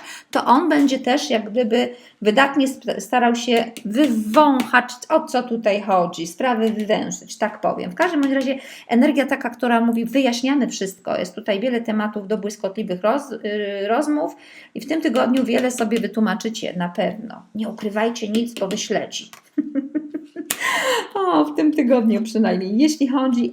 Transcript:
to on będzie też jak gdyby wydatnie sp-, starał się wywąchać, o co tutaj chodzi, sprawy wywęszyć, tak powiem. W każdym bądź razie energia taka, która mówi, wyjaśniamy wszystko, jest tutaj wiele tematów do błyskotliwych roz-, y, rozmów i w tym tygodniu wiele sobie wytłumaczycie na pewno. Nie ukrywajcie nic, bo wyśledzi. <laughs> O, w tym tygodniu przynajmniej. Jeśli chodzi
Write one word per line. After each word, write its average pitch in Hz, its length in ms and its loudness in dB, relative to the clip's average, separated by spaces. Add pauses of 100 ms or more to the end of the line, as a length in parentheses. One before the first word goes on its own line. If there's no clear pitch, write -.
(300)
to 262 140 0
on 277 240 4
będzie 269 300 4
też 262 320 0
jak 214 200 -2
gdyby 240 380 2 (340)
wydatnie 269 420 4 (100)
sp-, - 260 -6
starał 240 360 2
się 233 280 2 (200)
wywąchać, 247 1080 2 (160)
o 311 180 2
co 247 160 0
tutaj 226 380 0
chodzi, 175 460 0
sprawy 220 440 0
wywęszyć, - 680 -4
tak - 220 -4
powiem. - 300 -2
W 180 40 -12
każdym 330 260 0
bądź 269 140 2
razie 269 240 0 (300)
energia 262 380 4
taka, 262 240 -4
która 233 300 2
mówi, 233 240 2
wyjaśniamy 262 640 0
wszystko, - 480 -6
jest - 180 -6
tutaj 208 260 -2
wiele 240 200 0
tematów 214 480 -4
do 214 100 -2
błyskotliwych 196 640 -6
roz-, 247 300 0
y, 208 560 -4
rozmów 302 480 0 (380)
i 220 60 -8
w - 80 -14
tym 320 120 0
tygodniu 254 440 2
wiele 247 260 0
sobie 226 300 0
wytłumaczycie 208 760 -2
na 175 120 -2
pewno. - 540 -6 (120)
Nie 220 140 -6
ukrywajcie 214 600 -4
nic, 233 260 -2
bo - 140 -4
wyśledzi. - 640 -4 (260)
<laughs> 294 480 -4 (1120)
O, 359 300 2
w 302 120 -6
tym 311 160 2
tygodniu 233 500 2
przynajmniej. 196 560 0
Jeśli 294 300 2
chodzi 254 440 0